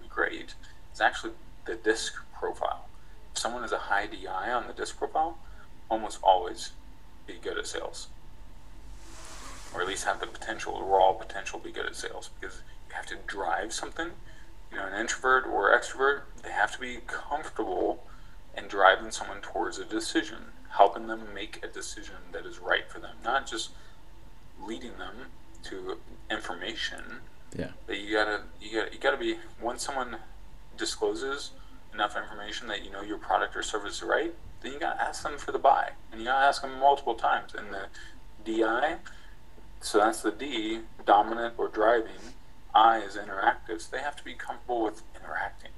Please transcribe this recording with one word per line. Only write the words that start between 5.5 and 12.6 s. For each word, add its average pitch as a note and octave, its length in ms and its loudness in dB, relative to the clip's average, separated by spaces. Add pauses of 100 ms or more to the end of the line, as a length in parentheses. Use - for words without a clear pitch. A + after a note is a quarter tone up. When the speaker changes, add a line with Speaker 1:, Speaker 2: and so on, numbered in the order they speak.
Speaker 1:
almost A2 360 -2
always F2+ 480 4 (560)
be - 120 -8
good - 200 -4
at - 80 -4
sales, - 400 -6 (1600)
or F2 100 -2
at F#2 60 2
least F#2+ 180 0
have G2 140 4
the F#2+ 60 -2
potential, G2+ 540 -4
the F#2+ 40 -2
raw F#2+ 300 10
potential - 460 -6
to - 60 -10
be - 60 -8
good - 140 -4
at - 100 -4
sales, - 440 -8
because - 240 -8 (260)